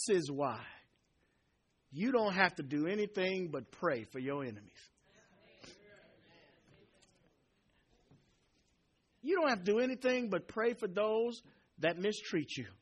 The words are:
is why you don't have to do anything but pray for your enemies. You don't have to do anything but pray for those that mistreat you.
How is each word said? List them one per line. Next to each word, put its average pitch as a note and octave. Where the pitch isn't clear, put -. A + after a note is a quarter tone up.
is E3+
why C3
you G3
don't A3
have F#3
to D#3+
do D3
anything F#3+
but C3+
pray C3+
for C3
your C#3
enemies. G#2+
You D#4
don't D#4+
have G3+
to G3
do A3
anything B3+
but F3
pray A#3
for A3+
those A3
that E3
mistreat F#3
you. B2+